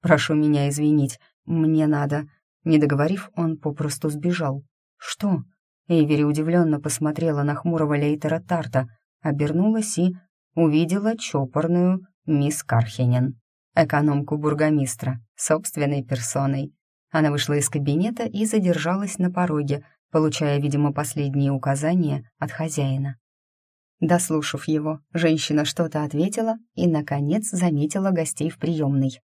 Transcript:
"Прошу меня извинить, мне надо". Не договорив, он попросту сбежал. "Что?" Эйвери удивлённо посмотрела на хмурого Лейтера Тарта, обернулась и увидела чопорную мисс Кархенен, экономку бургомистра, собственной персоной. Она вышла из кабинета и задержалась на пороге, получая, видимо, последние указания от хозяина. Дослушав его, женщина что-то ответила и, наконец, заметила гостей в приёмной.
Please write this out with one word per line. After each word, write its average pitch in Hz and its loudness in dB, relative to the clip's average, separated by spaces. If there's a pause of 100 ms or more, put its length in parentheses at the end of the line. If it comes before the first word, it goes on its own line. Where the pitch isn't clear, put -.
"Прошу 156 2
меня 147 2
извинить, 147 2 (240)
мне 156 2
надо". 147 0 (400)
Не 160 6
договорив, 147 0
он 160 -2
попросту 151 -4
сбежал. 147 -4 (320)
"Что?" 185 -4 (460)
Эйвери 151 4
удивлённо 156 2
посмотрела 151 -2
на 147 0
хмурого 156 -2
Лейтера 151 0
Тарта, 135 -4 (340)
обернулась 180 0
и 180 2 (380)
увидела 170 2
чопорную 175 0 (260)
мисс 143 0
Кархенен, 123 0 (340)
экономку 147 2
бургомистра, 147 0 (160)
собственной 143 -2
персоной. 135 -2 (380)
Она 156 2
вышла 147 0
из 143 0
кабинета 156 0
и 220 -2
задержалась 185 0
на 180 2
пороге, 151 -2 (260)
получая, 151 0
видимо, 147 0
последние 143 -2
указания 143 0 (100)
от 127 -6
хозяина. 139 -4 (840)
Дослушав 160 0
его, 156 -2 (120)
женщина 160 2
что-то 151 -2
ответила 208 -2 (180)
и, 175 0
наконец, 147 0
заметила 175 0
гостей 160 -2
в - -18
приёмной. 139 0